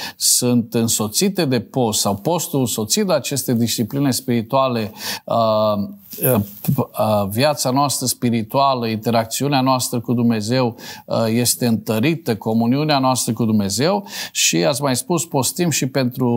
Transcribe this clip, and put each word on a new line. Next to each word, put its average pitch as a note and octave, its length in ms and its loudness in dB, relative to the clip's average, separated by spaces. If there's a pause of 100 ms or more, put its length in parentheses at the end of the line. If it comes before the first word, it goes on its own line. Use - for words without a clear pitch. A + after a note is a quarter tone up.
(160)
sunt B2 580 2
însoțite A#2 680 0
de B2+ 160 2
post A2 400 -2
sau G2+ 160 0
postul D#3 440 -2
însoțit B2 460 0
de F3+ 60 2
aceste C3+ 420 0
discipline A#2+ 560 0
spirituale, A#2 840 0 (320)
uh, A2+ 120 0 (960)
uh, A2 80 2 (360)
uh, G#2+ 520 0
viața C#3 420 0
noastră C#3 360 0
spirituală, A#2+ 800 0
interacțiunea A#2 760 0
noastră B2+ 400 0
cu B2 120 -2
Dumnezeu, A#2 640 2 (280)
uh, A2+ 220 0
este A#2 400 0
întărită, A2+ 680 0
comuniunea B2 640 0
noastră C3 340 0
cu A2+ 120 0
Dumnezeu A2 600 0 (260)
și - 320 0
ați C#3+ 180 0
mai C3 140 0
spus, E3 280 -2
postim D#3 460 0
și C#3+ 160 0
pentru, C3 500 0